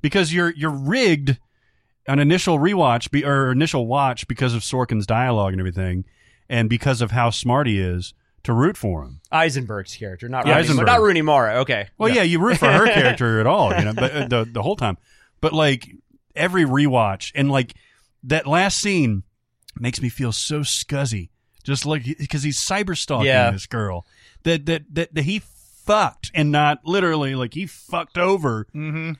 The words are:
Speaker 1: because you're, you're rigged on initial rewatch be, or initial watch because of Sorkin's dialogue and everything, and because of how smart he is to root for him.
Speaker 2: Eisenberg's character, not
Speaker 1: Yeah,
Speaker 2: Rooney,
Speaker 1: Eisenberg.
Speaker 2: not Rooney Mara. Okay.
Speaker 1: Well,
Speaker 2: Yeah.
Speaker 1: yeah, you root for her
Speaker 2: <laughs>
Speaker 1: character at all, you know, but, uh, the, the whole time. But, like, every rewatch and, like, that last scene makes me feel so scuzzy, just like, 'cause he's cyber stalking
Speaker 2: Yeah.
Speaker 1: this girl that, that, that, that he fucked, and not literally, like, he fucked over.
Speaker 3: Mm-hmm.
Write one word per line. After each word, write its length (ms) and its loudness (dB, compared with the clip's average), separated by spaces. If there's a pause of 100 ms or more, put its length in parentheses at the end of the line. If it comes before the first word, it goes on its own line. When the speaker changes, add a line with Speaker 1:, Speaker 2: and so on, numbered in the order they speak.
Speaker 1:
because 300 0
you're, 200 0
you're 180 -4
rigged 680 0 (680)
on 140 2
initial 400 4
rewatch 500 2
be, 140 0
or 260 2
initial 380 0
watch 400 -2
because 260 -2
of 80 -2
Sorkin's 440 -2
dialogue 480 0
and 60 -2
everything, 440 -4 (440)
and 220 0
because 300 0
of 100 -2
how 200 0
smart 360 0
he 140 0
is 340 -4 (280)
to 120 -2
root 200 2
for 300 -6
him. 160 -20 (100)
Speaker 2:
Eisenberg's 640 -2
character, 320 -14
not 200 -4
Speaker 1:
Yeah, 80 4
Speaker 2:
Rooney, 100 2
Speaker 1:
Eisenberg. 220 2
Speaker 2:
not 160 6
Rooney 180 4
Mara. 400 2
Okay. 280 -2 (100)
Speaker 1:
Well, 100 2
Speaker 2:
Yeah. 80 2
Speaker 1:
yeah, 60 4
you 180 2
root 160 2
for 160 4
her 140 6
Speaker 2:
<laughs> 0 -
Speaker 1:
character 520 2
at 80 2
all, 320 4
you 60 2
know, 80 -2
but, 200 -2
uh, 160 -4
the, 220 0
the 120 -6
whole 140 -2
time. 200 -2 (460)
But, 100 2
like, 420 0 (400)
every 300 2
rewatch 720 2
and, 160 2
like, 240 0 (500)
that 220 -2
last 340 0
scene 440 0 (540)
makes 220 -6
me 80 -2
feel 240 -4
so 280 -6
scuzzy, 680 -4 (360)
just 200 -4
like, 180 -2 (280)
'cause 120 -4
he's 160 -4
cyber 380 -4
stalking 300 -2
Speaker 2:
Yeah. 240 4
Speaker 1:
this 160 -6
girl 400 -6 (380)
that, 200 0
that, 200 -2 (100)
that, 200 -4
that 100 -2
he 180 -4 (420)
fucked, 500 0
and 160 2
not 340 2
literally, 500 0
like, 180 -4
he 140 -8
fucked 500 -10
over. 580 0
Speaker 3:
Mm-hmm. 460 -8